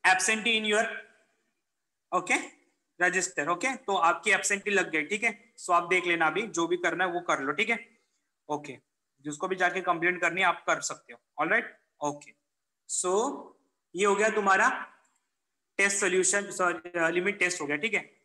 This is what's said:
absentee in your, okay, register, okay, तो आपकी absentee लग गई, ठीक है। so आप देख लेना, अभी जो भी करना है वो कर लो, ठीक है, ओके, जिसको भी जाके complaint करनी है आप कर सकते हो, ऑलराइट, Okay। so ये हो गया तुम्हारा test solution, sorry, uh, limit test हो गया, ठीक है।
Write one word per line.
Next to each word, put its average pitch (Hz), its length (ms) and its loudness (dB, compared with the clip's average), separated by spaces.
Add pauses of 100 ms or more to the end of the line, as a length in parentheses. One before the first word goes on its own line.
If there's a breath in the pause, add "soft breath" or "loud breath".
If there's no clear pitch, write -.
absentee 220 540 2
in 214 80 -4
your, 214 180 2 (1300)
okay, 180 220 0 (640)
register, 180 480 0
okay, 233 280 -2
तो 196 200 -4
आपकी 175 340 2
absentee 196 400 0
लग 180 200 0
गई, 156 140 0
ठीक 208 200 -4
है। - 340 -6
so - 120 -10
आप 170 180 4
देख 180 180 2
लेना, 165 200 2
अभी 170 160 0
जो 170 240 -2
भी 175 100 0
करना 175 280 0
है 180 80 -2
वो 175 80 -2
कर 151 200 0
लो, 139 120 -4
ठीक 202 160 -2
है, 226 100 0 (720)
ओके, 147 300 -8 (420)
जिसको 147 280 -8
भी 190 80 -2
जाके 180 240 0
complaint 175 400 0
करनी 175 200 -2
है 190 60 2
आप 170 200 0
कर 156 140 0
सकते - 320 -10
हो, 117 60 -20 (200)
ऑलराइट, 196 400 -2 (220)
Okay। 147 320 -6 (560)
so - 240 -2 (840)
ये 190 80 0
हो 202 100 4
गया 214 140 2
तुम्हारा 202 400 4 (1120)
test 196 180 2
solution, 190 540 2
sorry, 175 480 -2
uh, 165 100 4
limit 180 300 0
test 175 220 0
हो 147 60 -4
गया, 147 100 -2
ठीक 208 180 -4
है। 170 160 -4 (140)